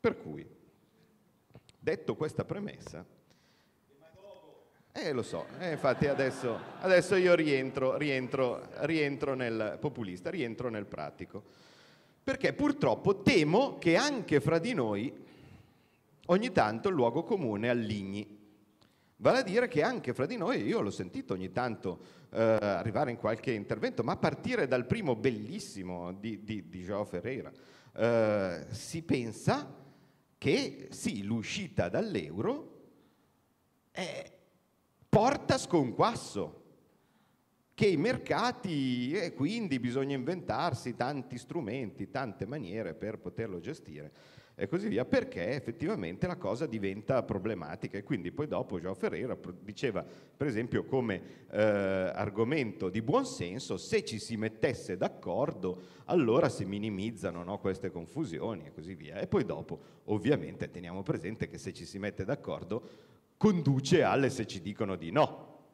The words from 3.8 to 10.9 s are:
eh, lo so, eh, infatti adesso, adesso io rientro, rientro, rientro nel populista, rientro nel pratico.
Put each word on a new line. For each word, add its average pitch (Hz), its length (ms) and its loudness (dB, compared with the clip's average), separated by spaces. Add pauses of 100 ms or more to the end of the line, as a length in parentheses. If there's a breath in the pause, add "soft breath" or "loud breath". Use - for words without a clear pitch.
eh, 190 220 -2
lo 117 100 2
so, - 220 -4 (140)
eh, 175 120 -2
infatti 143 360 4
adesso, 127 520 0 (220)
adesso 185 340 8
io 180 200 8
rientro, 131 600 2
rientro, 131 720 0 (120)
rientro 147 540 2
nel 113 460 0
populista, 107 500 -4
rientro 123 380 -2
nel 107 200 -4
pratico. 78 540 -10 (800 loud breath)